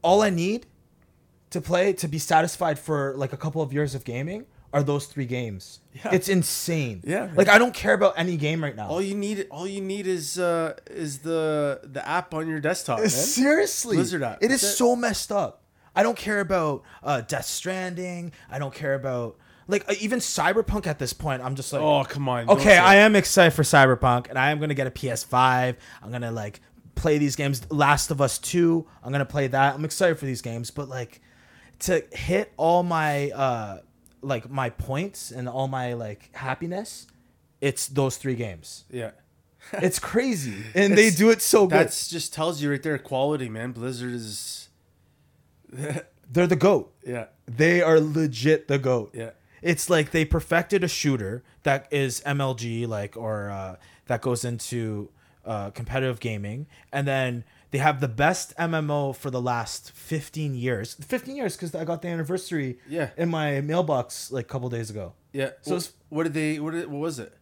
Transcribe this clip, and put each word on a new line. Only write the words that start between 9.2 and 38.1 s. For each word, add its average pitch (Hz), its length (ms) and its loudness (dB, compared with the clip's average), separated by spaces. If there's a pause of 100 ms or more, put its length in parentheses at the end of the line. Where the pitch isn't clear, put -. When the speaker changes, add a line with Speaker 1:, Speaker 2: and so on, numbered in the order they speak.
Speaker 2:
all 175 180 -10
you 196 140 -6
need 190 240 -6
is, 175 320 -4
uh, 170 380 0 (160)
is 147 280 -8
the, 156 640 -2
the 131 240 -10
app 170 280 -4
on 160 120 -4
your 156 120 -4
desktop, 151 400 -2
man. 220 100 2
Speaker 1:
Seriously. 254 840 2
Speaker 2:
Blizzard 175 260 0
app. 117 220 -6
Speaker 1:
It 247 80 4
is 269 100 2
Speaker 2:
That's 202 120 0
it. - 40 -4
Speaker 1:
so 247 180 4
messed 233 360 -4
up. 185 320 -4 (320)
I 196 80 4
don't 233 140 2
care 208 240 -2
about, 160 420 0 (180)
uh, - 200 -2
Death 117 240 -6
Stranding. 180 840 -8 (200)
I 131 80 -8
don't 139 140 -6
care 143 200 -4
about 123 440 -6 (320)
like, 202 200 -2
uh, 202 120 0
even 220 180 -2
Cyberpunk 196 680 0
at 151 120 -4
this 127 140 -6
point, 135 280 -6
I'm 131 140 -4
just 135 160 -8
like, 143 100 -2
Speaker 2:
Oh, 147 220 4
come 139 240 -4
on, 120 200 0
don't 196 100 8
Speaker 1:
"Okay, 143 140 4
Speaker 2:
say 180 60 12
Speaker 1:
I 185 180 12
Speaker 2:
it. 196 40 12
Speaker 1:
am 214 160 10
excited 180 360 6
for 156 120 2
Cyberpunk, 131 680 6
and 131 80 -4
I 135 140 2
am 151 80 -2
gonna 151 140 -2
get 135 140 -2
a 127 40 -4
P - 180 -8
S 113 140 -6
five. 127 540 4 (260)
I'm 107 80 -14
gonna, 120 200 -6
like, 104 280 -8 (360)
play 151 240 2
these 143 180 2
games. 139 240 -2 (100)
Last 143 400 4
of 139 80 -2
Us 135 200 2
Two, 170 460 2 (180)
I'm 127 80 -8
gonna 139 140 0
play 139 220 -2
that. 135 280 2
I'm 151 100 -6
excited 165 340 0
for 147 60 -8
these 127 160 -6
games, 117 300 -8
but, 139 180 -10
like, 127 320 -10 (580)
to 175 320 0
hit 185 460 -2
all 170 260 4
my, 151 480 0
uh, 110 480 -2 (420)
like, 123 280 -6
my 131 200 -4
points 156 640 -8
and 123 160 -8
all 131 220 -4
my, 127 240 -4
like, 110 420 -10
happiness, 165 720 -8 (540)
it's 139 260 -2
those 135 300 0